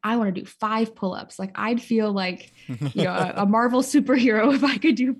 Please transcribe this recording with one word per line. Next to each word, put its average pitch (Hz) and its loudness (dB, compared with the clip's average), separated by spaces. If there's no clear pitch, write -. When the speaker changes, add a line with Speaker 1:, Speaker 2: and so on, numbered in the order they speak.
Speaker 1:
"I 226 0
wanna 208 0
do 175 -8
five 220 -4
pull-ups." - -8
Like, 190 -8
I'd 233 -2
feel 220 0
like, 185 -6
you 131 -4
know, 180 -2
a, 185 -2
a 202 0
Speaker 2:
<laughs> - 4
Speaker 1:
Marvel 240 2
superhero 254 2
<laughs> - -
if 269 2
I 269 0
could 311 2
do 254 0